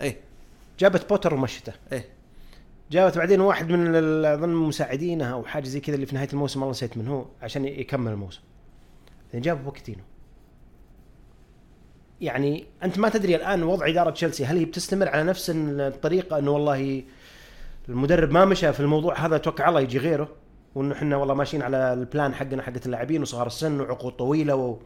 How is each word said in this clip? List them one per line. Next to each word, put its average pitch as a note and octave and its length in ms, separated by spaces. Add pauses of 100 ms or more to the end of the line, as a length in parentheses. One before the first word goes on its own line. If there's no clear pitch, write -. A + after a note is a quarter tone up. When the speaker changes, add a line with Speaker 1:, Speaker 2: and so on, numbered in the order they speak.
Speaker 1:
إيه. C3+ 180 (600)
Speaker 2:
جابت F3+ 300
بوتر F#3+ 240
ومشته. C3 400 (180)
Speaker 1:
إيه. B2+ 180 (840)
Speaker 2:
جابت F3 260
بعدين F#3 240
واحد E3+ 280
من E3+ 260
ال-، D#3 300
أظن D3+ 240
مساعدينها D#3 840
أو A#2+ 100
حاجة C#3 240
زي C3+ 120
كذا D3 160
اللي C#3 100
في C#3 100
نهاية C3+ 180
الموسم، C#3 260
والله C3+ 120
نسيت A#2 260
من A2+ 100
هو، C3+ 180 (160)
عشان C3+ 240
ي-، C#3+ 140
يكمل B2 320
الموسم. G2+ 300 (840)
بعدين A#2+ 160
جاب D3 220
بوكيتينو. A#2+ 380 (2250)
يعني C#3+ 460 (160)
أنت F#3 160
ما A3 100
تدري G3 260
الآن E3+ 280
وضع E3 240
إدارة E3 220
تشيلسي، D3+ 360
هل E3 120
هي E3 80
بتستمر F3+ 440
على D3 140
نفس F3+ 320
الطريقة D3+ 840
إنه C#3+ 140
والله C#3 520 (880)
المدرب C#3+ 420
ما F3+ 140
مشى E3+ 280
في C#3+ 60
الموضوع D3+ 460
هذا، D#3+ 120
توكل D3 260
على E3 60
الله D#3+ 120
يجي B2+ 160
غيره، D3+ 380 (400)
وإنه C#3 200
إحنا C#3+ 220
والله C#3 160
ماشيين C#3 300
على C3 300
البلان C3 400
حقنا، C3+ 300
حقة B2+ 220
اللاعبين B2+ 360
وصغار A#2+ 260
السن D3 340
وعقود B2 320
طويلة D3 420
و-، B2 300